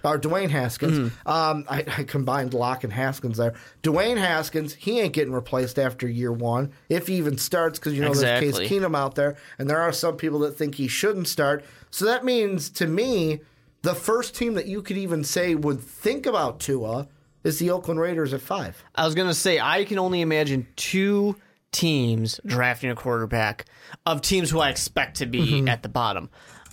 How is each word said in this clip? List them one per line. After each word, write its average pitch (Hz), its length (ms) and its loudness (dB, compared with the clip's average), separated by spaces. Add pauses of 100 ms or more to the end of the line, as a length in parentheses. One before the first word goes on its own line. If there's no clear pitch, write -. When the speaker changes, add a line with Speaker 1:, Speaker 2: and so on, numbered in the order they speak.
Speaker 1:
or 151 140 2
Dwayne 165 320 0
Haskins. 147 480 0
Speaker 2:
Mm-hmm. 117 300 -4
Speaker 1:
Um, 156 420 0
I, 139 140 -2 (140)
I 147 40 -4
combined 131 520 -2
Locke 127 300 0
and 110 80 -6
Haskins 131 440 -2
there. 117 180 0 (300)
Dwayne 190 340 2
Haskins, 160 560 0
he 226 260 0
ain't 185 140 2
getting 139 180 2
replaced 127 460 -2
after 127 300 0
year 120 240 0
one, 120 400 0 (160)
if 170 180 0
he 190 80 -2
even 147 240 0
starts, 165 400 0
'cause 151 140 -2
you 139 80 0
know 147 80 2
there's 139 140 2
Speaker 2:
Exactly. 123 440 2
Speaker 1:
Case - 140 0
Keenum 170 160 0
out 139 180 0
there, 143 220 2 (220)
and 139 120 -2
there 156 100 2
are 170 120 2
some 165 240 0
people 151 240 0
that 147 180 0
think 147 160 -2
he 139 140 -2
shouldn't 190 400 0
start. 147 360 0 (260)
So - 160 -4
that 247 180 2
means, 208 460 0
to - 180 -2
me, 170 520 0 (420)
the 175 120 2
first 226 400 -2
team 233 200 -2
that 180 120 -2
you 202 160 -6
could 190 160 -6
even 170 240 -2
say 175 320 0
would 147 260 0
think 262 460 -4
about 175 320 0
Tua 127 480 -4 (380)
is 151 160 0
the 175 100 2
Oakland 175 300 0
Raiders 160 340 0
at 131 80 -4
five. 147 400 -6 (140)
Speaker 2:
I 160 100 2
was 160 80 0
gonna 180 200 2
say, 170 260 2
I 160 240 4
can 202 160 -2
only 185 200 2
imagine 151 540 2
two 202 600 2 (340)
teams 117 720 2
drafting 123 460 0
a 120 60 -2
quarterback 113 680 -2 (380)
of 156 160 0
teams 175 300 0
who 160 100 2
I 143 100 4
expect - 480 -4
to 139 80 -2
be 123 140 -2 (200)
Speaker 1:
Mm-hmm. 131 80 2
Speaker 2:
at 120 160 0
the 113 40 -8
bottom. 107 400 -2 (440)